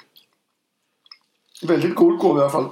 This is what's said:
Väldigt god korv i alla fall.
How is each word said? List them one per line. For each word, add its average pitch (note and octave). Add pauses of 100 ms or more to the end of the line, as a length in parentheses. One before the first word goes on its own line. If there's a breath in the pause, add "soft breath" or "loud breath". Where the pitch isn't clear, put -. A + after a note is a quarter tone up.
(1600)
Väldigt E3+
god E3+
korv D#3
i C#3+
alla C#3
fall. C#3